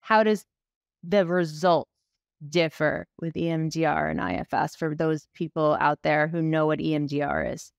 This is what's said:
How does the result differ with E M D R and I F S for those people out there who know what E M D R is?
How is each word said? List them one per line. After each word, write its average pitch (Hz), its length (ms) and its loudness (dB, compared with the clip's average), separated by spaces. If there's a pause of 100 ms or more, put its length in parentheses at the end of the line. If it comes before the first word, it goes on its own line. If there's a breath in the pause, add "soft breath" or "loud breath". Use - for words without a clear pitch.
How 220 220 4
does 214 220 2 (580)
the 180 240 2
result 165 600 2 (600)
differ 156 580 0 (140)
with 165 160 -8
E 165 140 -2
M 160 180 -2
D 160 160 -2
R 151 240 0
and 160 120 -4
I - 140 -2
F - 200 -6
S 147 220 -2
for 156 180 -4
those 156 400 -2
people 151 460 0
out 147 220 0
there 151 260 2
who 165 140 -2
know 160 240 2
what 156 140 0
E 156 140 -2
M 147 120 0
D 143 160 -2
R 143 220 -2
is? 131 340 -8